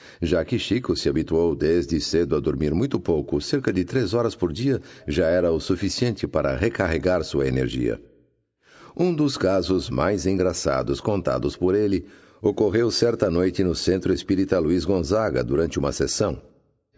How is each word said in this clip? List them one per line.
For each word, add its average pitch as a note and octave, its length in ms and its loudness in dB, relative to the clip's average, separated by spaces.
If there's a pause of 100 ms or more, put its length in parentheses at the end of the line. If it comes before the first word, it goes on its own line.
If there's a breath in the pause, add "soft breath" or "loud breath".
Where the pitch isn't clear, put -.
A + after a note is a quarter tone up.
(220 loud breath)
já E2 220 0
que A#2+ 120 -4
Chico - 400 -2
se - 120 -2
habituou D#2+ 480 0
desde E2 440 0
cedo D#2+ 360 0
a D2 40 0
dormir D2 320 -2
muito A2+ 280 0
pouco, D2+ 400 -2
cerca C3+ 320 -2
de F#2 120 0
três G#2+ 300 -2
horas A#2 220 -2
por - 160 -2
dia B2 280 -2 (280 loud breath)
já D#2+ 180 0
era E2+ 240 4
o D#2+ 80 2
suficiente G2 680 -2
para C#2 320 0
recarregar E2+ 680 0
sua C#2 240 -2
energia. B1 520 -2 (960 loud breath)
Um F3 160 2
dos D3 240 0
casos F#2 540 0
mais E2 340 0
engraçados D#2+ 760 0
contados D2 560 -2
por F#2 180 2
ele G2 320 0 (360 loud breath)
ocorreu G#2+ 480 2
certa A2+ 400 2
noite F2+ 320 2
no F2 120 2
Centro F2+ 400 2
Espírita F#2+ 440 2
Luiz E2 280 2
Gonzaga, F2 580 0
durante D2 340 0
uma C#2+ 140 0
sessão. C#2 480 -2 (580)